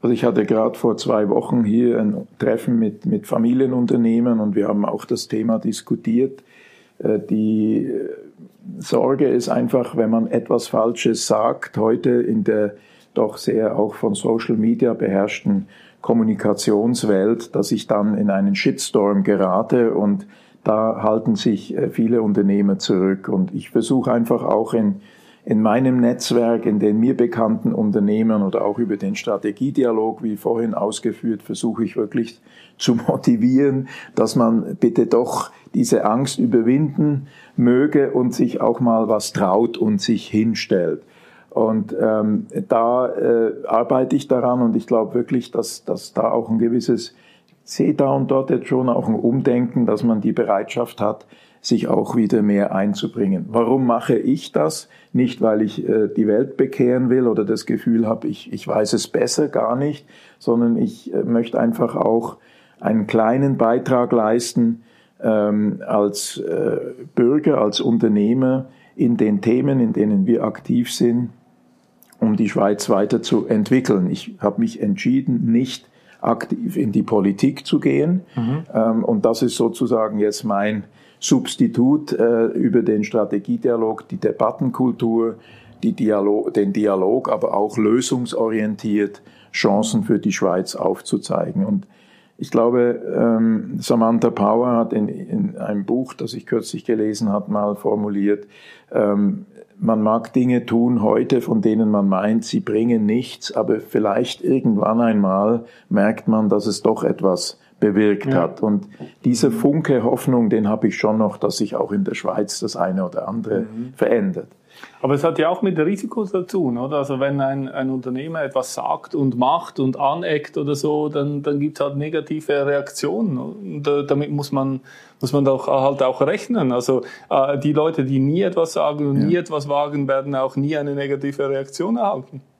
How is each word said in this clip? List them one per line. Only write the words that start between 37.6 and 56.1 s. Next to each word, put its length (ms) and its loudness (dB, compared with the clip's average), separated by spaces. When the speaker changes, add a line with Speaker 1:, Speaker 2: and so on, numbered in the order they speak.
Speaker 1:
und 220 0
sich 260 0
auch 200 2
mal 280 2
was 240 0
traut 460 2
und 220 0
sich 280 -2
hinstellt. 760 0
Und, 520 -2
ähm, 460 0
da, 400 2
äh, 440 0
arbeite 480 0
ich 140 -2
daran 340 2
und 140 2
ich 100 -2
glaube 280 0
wirklich, 360 -2
dass, 340 -6
dass 280 -8
da 180 0
auch 180 -2
ein 120 0
gewisses, 520 0
ich 160 -20
sehe 300 0
da 180 2
und 180 0
dort 200 2
jetzt 180 0
schon 200 2
auch 200 0
ein 80 2
Umdenken, 680 2
dass 200 0
man 160 2
die 100 0
Bereitschaft 720 -2
hat, 260 -4
sich 280 0
auch 260 -2
wieder 280 2
mehr 300 2
einzubringen. 760 -2
Warum 360 2
mache 320 0
ich 360 -2
das? 360 -2
Nicht, 300 0
weil 200 2
ich, 260 -4
äh, 180 2